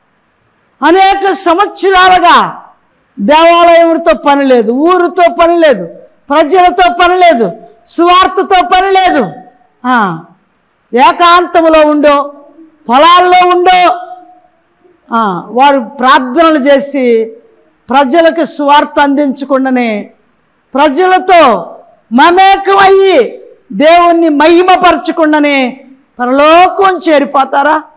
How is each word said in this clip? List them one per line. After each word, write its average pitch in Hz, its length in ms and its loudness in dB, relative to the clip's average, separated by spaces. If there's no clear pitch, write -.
అనేక 381 480 0
సంవత్సరాలుగా 359 1300 0
దేవాలయంతో 330 1000 2
పని 277 280 -2
లేదు, 233 260 0
ఊరుతో 349 720 0
పని 339 180 2
లేదు, 247 260 0
ప్రజలతో 349 640 0
పని 359 240 0
లేదు, 262 340 0
సువార్తతో 359 760 0
పని 381 260 -2
లేదు. 359 400 0
ఆ, 202 380 -2
ఏకాంతంలో 330 1000 2
ఉండో, 285 420 0
పొలాల్లో 359 680 2
ఉండో, 359 420 0
ఆ, 196 340 -4
వారు 269 320 0
ప్రార్థనలు 269 800 -2
చేసి 254 720 -2
ప్రజలకు 294 560 0
సువార్త 294 540 -2
అందించకుండానే, 262 1120 -4
ప్రజలతో 311 960 0
మమేకమయ్యి 381 1300 2
దేవుణ్ణి 339 580 2
మహిమపరచకుండానే 311 1600 0
పరలోకం 330 920 0
చేరిపోతారా? 277 720 -2